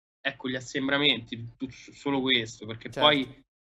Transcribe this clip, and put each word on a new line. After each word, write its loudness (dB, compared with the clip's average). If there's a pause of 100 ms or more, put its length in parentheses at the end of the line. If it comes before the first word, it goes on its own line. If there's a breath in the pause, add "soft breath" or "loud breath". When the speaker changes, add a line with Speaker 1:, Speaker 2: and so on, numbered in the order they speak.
(200)
Speaker 1:
ecco, -6
gli -2
assembramenti, 0
tu-, -8
solo -4
questo, 0
perché -10
Speaker 2:
Certo. -6
Speaker 1:
poi 4 (280)